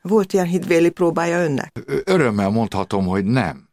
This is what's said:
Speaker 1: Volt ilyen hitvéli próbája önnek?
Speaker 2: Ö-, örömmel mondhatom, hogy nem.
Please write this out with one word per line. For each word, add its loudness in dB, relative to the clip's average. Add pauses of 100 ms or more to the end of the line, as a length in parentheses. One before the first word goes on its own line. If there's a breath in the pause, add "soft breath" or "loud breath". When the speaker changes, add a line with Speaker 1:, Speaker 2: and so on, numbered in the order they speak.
Speaker 1:
Volt 0
ilyen 2
hitvéli 2
próbája 0
önnek? -2 (140)
Speaker 2:
Ö-, -4
örömmel 2
mondhatom, -2
hogy 0
nem. -2